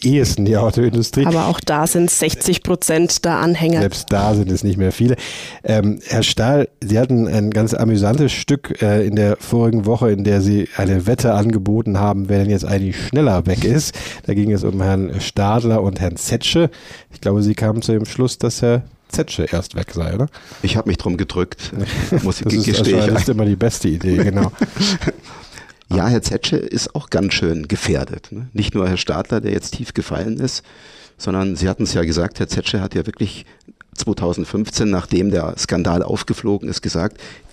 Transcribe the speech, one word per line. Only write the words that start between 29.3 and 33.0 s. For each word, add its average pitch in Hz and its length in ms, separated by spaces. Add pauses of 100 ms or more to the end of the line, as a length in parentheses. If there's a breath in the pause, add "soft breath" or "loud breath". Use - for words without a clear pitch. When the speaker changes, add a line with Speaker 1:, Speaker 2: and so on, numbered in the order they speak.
Speaker 3:
der 104 120
jetzt 101 180
tief - 240
gefallen 110 440
ist, - 240 (540 loud breath)
sondern 95 400
Sie 85 100
hatten's 95 280
ja 90 100
gesagt, 82 340
Herr 101 100
Zetsche - 340
hat 95 120
ja 85 120